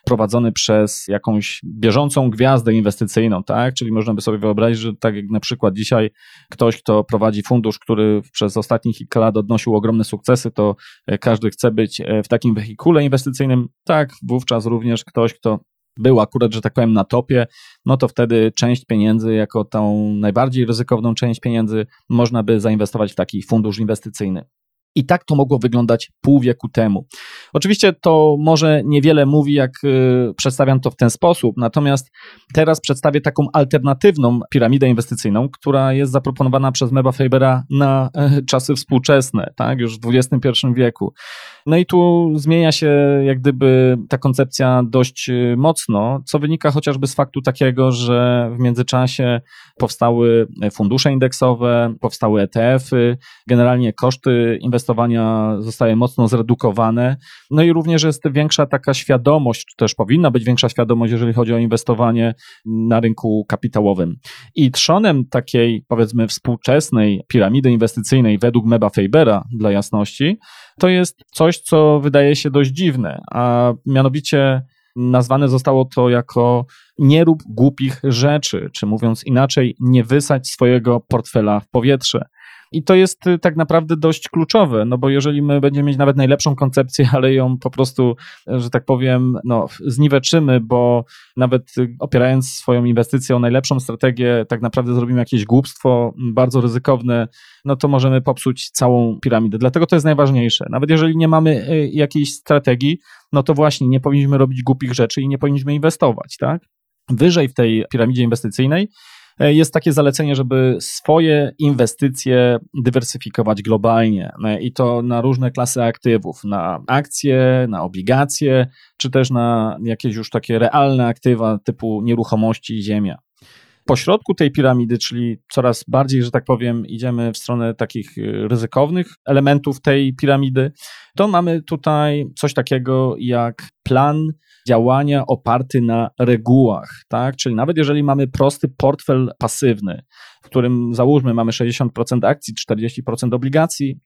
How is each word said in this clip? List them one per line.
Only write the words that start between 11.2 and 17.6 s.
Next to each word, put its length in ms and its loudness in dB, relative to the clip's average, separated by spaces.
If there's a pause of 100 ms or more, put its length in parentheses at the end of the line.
chce 220 -2
być, 300 -4
e, 220 -2
w 40 -20
takim 280 0
wehikule 480 0
inwestycyjnym. 640 -2 (180)
Tak, 240 0 (140)
wówczas 420 -4
również 380 -2
ktoś, 300 -2
kto 260 -4 (400)
był 200 4
akurat, 340 0
że 80 -8
tak 120 -4
powiem, 200 2
na 100 2
topie, 440 -2 (380)